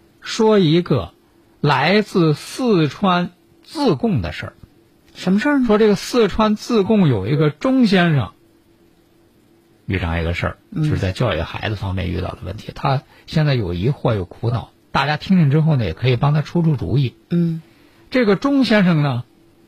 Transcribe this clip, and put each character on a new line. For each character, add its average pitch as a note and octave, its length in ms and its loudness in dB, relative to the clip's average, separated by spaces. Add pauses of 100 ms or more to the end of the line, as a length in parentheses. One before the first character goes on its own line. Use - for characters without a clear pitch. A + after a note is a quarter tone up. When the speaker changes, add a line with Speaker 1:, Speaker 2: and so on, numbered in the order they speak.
(220)
Speaker 1:
说 A3 360 2
一 E3+ 220 4
个 A#2+ 320 -2 (480)
来 D3 400 2
自 E3+ 320 2
四 F#3 560 0
川 F3+ 440 -2 (300)
自 C#4 320 -2
贡 D3+ 280 -2
的 D2+ 100 -6
事 - 140 -12
儿。 - 60 -14 (640)
Speaker 2:
什 - 180 -2
么 G#3 80 2
事 C#4+ 80 -2
儿 C#4+ 100 2
呢？ B3+ 80 0
Speaker 1:
说 G#3 120 2
这 A3 100 4
个 G3+ 80 4
四 A3+ 320 0
川 G#3+ 260 0
自 G#3+ 300 0
贡 G3+ 240 4
有 G2+ 180 0
一 C3+ 80 -2
个 D3+ 160 2
钟 C4 380 2
先 F3 260 2
生， A#2+ 160 0 (1600)
遇 F#2+ 100 -2
上 E2+ 220 -4
一 - 20 -2
个 E2 120 -4
事 F2 120 -4
儿， - 120 -8 (120)
Speaker 2:
嗯。 D#3 140 -4
Speaker 1:
就 D3+ 60 -2
是 F#2 80 -2
在 F#2+ 120 -2
教 G#2 240 -2
育 D#2 60 -2
孩 - 280 -8
子 G#2+ 60 -4
方 F#2+ 220 -6
面 F2+ 140 -4
遇 F2 100 -4
到 F2+ 80 -6
的 F2+ 160 -12
问 F#2 120 -10
题。 - 160 -16
他 C#3 300 -4 (240)
现 D#3 180 -2
在 C#3+ 100 0
有 F#2 200 -2
疑 F#2+ 160 -2
惑， B2+ 240 -2
有 F#2+ 100 -4
苦 - 260 -8
恼， A#2 200 -6 (220)
大 C#3+ 140 -2
家 D3+ 100 -2
听 F#3+ 200 0
听 D3+ 140 4
之 D#3 100 4
后 D#3 140 2
呢， A#2+ 100 0
也 D#2+ 100 -4
可 B2 140 -2
以 B2+ 60 4
帮 C#3 180 0
他 D3+ 100 0
出 F3 200 -2
出 D#3 140 2
主 A2+ 220 -2
意。 B2+ 180 -2 (140)
Speaker 2:
嗯。 E3+ 300 -2 (500)
Speaker 1:
这 B3+ 140 2
个 G3 120 4
钟 C#4 280 0
先 G#3+ 200 4
生 E3 180 2
呢， B2+ 220 -2 (440)